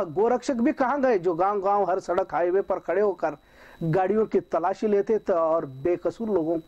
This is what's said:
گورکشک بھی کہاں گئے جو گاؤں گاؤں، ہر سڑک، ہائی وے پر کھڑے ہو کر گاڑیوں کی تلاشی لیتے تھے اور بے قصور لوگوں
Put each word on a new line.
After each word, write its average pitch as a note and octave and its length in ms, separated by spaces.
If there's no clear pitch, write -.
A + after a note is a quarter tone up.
گورکشک A#3 460
بھی D4 100
کہاں C4+ 300
گئے B3 160
جو F3 160
گاؤں F#3+ 280
گاؤں، G3+ 240
ہر F#3 120
سڑک، F#3 360
ہائی F3 160
وے F#3+ 120
پر F#3+ 160
کھڑے F3 220
ہو G#3 120
کر D#3+ 180
گاڑیوں F#3+ 320
کی F#3+ 140
تلاشی F3+ 460
لیتے G#3 320
تھے G3+ 160
اور E3 280
بے C#3+ 340
قصور G3 320
لوگوں E3+ 280